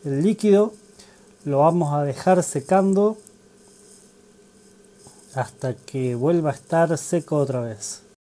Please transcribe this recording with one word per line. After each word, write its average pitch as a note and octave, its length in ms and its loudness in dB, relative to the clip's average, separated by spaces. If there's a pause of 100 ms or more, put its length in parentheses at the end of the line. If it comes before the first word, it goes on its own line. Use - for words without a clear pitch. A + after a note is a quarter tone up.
el C#3 180 -2
líquido, G#3 520 4 (720)
lo C#3+ 140 0
vamos D#3+ 340 2
a D3 100 0
dejar F3 380 2
secando G3 800 0 (2250)
hasta B2+ 400 -6
que B2+ 400 -6
vuelva D#3 340 0
a C3+ 40 -4
estar E3 440 0
seco D#3 400 -4
otra C3 240 -2
vez. A2+ 400 -10 (200)